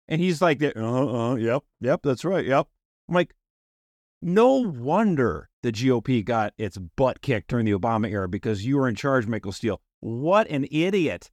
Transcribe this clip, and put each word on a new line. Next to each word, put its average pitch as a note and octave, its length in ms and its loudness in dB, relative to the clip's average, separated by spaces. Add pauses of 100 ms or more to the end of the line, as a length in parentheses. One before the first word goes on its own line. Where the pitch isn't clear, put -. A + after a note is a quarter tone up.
And D#3+ 140 0
he's F3+ 220 2
like, D3+ 180 2
"Uh, C#3+ 140 2
uh, A#2+ 600 0
yep, A#2 280 0 (160)
yep, C3 240 0
that's C3 200 -2
right, E3+ 220 -2
yep." C3+ 220 2 (420)
I'm E3 60 0
like, F3+ 180 0 (880)
"No A3+ 360 4
wonder D3 920 0 (140)
the A#2+ 80 0
G A#2 180 0
O A#2+ 120 4
P B2+ 200 0
got A2 380 -2
its G#2 180 -6
butt A2+ 440 -2
kicked A2+ 260 -2
during A#2 180 0
the G#2 80 2
Obama G#2+ 380 0
era F#2+ 180 -4
because G2+ 340 -4
you C3+ 140 0
were C3+ 100 2
in A2 80 -2
charge, C3 300 0
Michael G#2 280 -6
Steele." G#2 280 -4 (200)
What D#3 480 0
an C#3 220 -2
idiot. D#3 600 0